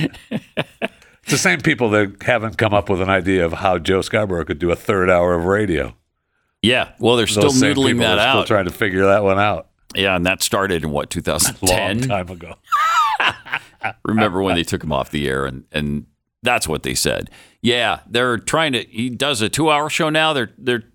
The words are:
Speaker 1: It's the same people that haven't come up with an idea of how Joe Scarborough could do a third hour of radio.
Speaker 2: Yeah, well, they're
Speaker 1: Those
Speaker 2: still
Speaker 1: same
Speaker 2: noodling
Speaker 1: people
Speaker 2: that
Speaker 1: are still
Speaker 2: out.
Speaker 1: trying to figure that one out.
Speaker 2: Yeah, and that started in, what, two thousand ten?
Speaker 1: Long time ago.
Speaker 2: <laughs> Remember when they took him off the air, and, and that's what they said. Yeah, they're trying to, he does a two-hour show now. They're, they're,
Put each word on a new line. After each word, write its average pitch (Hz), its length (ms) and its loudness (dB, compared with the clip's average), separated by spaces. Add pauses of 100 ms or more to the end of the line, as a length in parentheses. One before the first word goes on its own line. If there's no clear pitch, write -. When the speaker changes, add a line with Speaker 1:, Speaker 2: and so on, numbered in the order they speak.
(300)
Speaker 1:
It's - 1000 -10
the 139 60 4
same 175 240 0
people 123 300 0
that 104 320 2
haven't 113 340 0
come 107 160 2
up 101 160 2
with 92 120 2
an 95 80 0
idea 92 360 2
of 82 80 -2
how 92 240 0
Joe 92 240 0
Scarborough 92 440 -2
could 78 140 -6
do 87 120 0
a 85 40 0
third 92 340 0
hour 87 240 4
of 85 120 0
radio. 92 500 0 (680)
Speaker 2:
Yeah, 117 380 2
well, 117 160 4
they're 113 100 2
Speaker 1:
Those 98 100 -2
Speaker 2:
still 104 160 4
Speaker 1:
same 131 240 4
Speaker 2:
noodling 135 180 2
Speaker 1:
people 120 100 0
Speaker 2:
that 104 160 2
Speaker 1:
are 117 120 2
still 117 100 2
Speaker 2:
out. 87 60 -4
Speaker 1:
trying 101 180 2
to 90 80 -4
figure 98 320 0
that 101 180 4
one 98 160 2
out. 101 280 0 (280)
Speaker 2:
Yeah, 95 200 0
and 87 100 -2
that 92 180 -2
started 98 400 0
in, 76 80 -4
what, 71 180 -4
two 87 120 -6
thousand 78 340 -2 (100)
ten? 98 360 0
Speaker 1:
Long 131 80 -2
time 92 200 -4
ago. 85 260 -16 (640)
Speaker 2:
<laughs> - 880 -8
Remember 104 360 0
when 92 140 0
they 85 80 0
took - 200 -6
him 78 80 -6
off 65 200 -2
the 73 180 -2
air, 67 160 -2
and, 65 260 -10
and 73 340 -4 (380)
that's 120 240 -2
what 76 160 -4
they 64 100 -4
said. 50 360 -4 (320)
Yeah, 117 460 0
they're 120 300 0
trying 151 360 0
to, 107 120 -2
he 117 240 -6
does 123 320 -4
a 104 80 0
two-hour 151 400 0
show 156 200 -2
now. 156 240 2
They're, 123 240 -4
they're, 123 260 -2 (120)